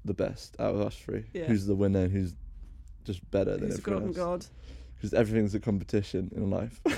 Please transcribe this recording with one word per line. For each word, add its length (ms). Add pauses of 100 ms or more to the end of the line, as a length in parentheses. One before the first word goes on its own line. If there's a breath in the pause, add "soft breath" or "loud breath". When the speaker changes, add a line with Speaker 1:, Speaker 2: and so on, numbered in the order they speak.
Speaker 1:
the 100
best 440
out 160
of 80
us 140
three. 360
Speaker 2:
Yeah. 120
Speaker 1:
Who's 220
the 80
winner, 340
who's 260 (720)
just 260
better 260
than 140
Speaker 2:
Who's 80
Speaker 1:
everyone 340
Speaker 2:
forgotten 200
Speaker 1:
else. 160
Speaker 2:
God. 520
Speaker 1:
'Cause 140
everything's 400
a 60
competition 760
in 140
life. 360
Speaker 3:
Oh, 120